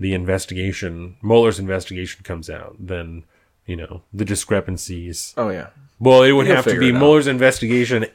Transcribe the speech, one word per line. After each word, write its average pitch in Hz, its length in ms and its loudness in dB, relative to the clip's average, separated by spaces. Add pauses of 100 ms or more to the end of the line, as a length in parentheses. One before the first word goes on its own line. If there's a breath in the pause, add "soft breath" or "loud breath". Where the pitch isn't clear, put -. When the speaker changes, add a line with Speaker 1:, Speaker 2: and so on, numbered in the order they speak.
Speaker 1:
the 95 140 -4
investigation, 92 1080 -6
Mueller's 113 360 4
investigation 95 680 -8
comes 82 240 -12
out, - 320 -16
then, 85 440 -12 (420)
you 90 100 -8
know, 82 260 -14 (100)
the 101 120 -6
discrepancies. 92 1120 -6
Speaker 2:
Oh, 113 140 -4
yeah. 87 180 -10 (320)
Speaker 1:
Well, 127 220 8
it 135 100 6
would 135 140 4
Speaker 2:
He'll 131 100 4
Speaker 1:
have 127 80 0
to 117 60 0
Speaker 2:
figure - 100 0
Speaker 1:
be 131 80 4
Speaker 2:
it 120 60 2
out. 127 60 0
Speaker 1:
Mueller's 147 260 6
investigation 123 880 0